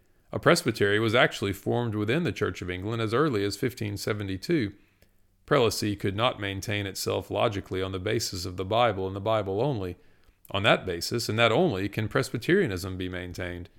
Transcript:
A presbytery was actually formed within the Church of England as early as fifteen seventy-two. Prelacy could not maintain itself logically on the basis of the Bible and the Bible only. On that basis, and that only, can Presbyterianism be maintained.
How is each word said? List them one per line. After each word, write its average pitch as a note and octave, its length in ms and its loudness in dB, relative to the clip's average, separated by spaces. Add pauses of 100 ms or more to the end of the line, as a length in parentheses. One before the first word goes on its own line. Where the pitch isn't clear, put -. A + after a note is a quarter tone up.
(320)
A A2 60 -2
presbytery A2 600 4
was A2 160 2
actually A#2+ 380 2
formed A#2 420 -2
within A2 280 0
the B2 100 0
Church G2 300 -2
of F2+ 80 -6
England G#2 320 -4
as A2 100 -2
early A#2 320 2
as G2+ 140 -2
fifteen G#2 400 -2
seventy-two. G#2 720 -2 (720)
Prelacy A2 500 2
could G2 220 -2
not A#2 240 0
maintain G2 460 -4
itself G2 440 -4
logically G2+ 520 -2
on F#2+ 100 -4
the F#2+ 60 -4
basis G2+ 480 -4
of F2+ 100 -10
the F#2 80 -4
Bible G#2 420 2
and F#2+ 80 -4
the G2+ 60 -6
Bible G2+ 400 0
only. G#2 360 -2 (540)
On G2 120 -2
that B2+ 240 2
basis, F#2+ 420 -4
and A2 100 -2
that A#2 140 6
only, A2+ 340 2
can G#2+ 220 -2
Presbyterianism A2+ 880 0
be F#2 140 -4
maintained. F2+ 580 -8 (100)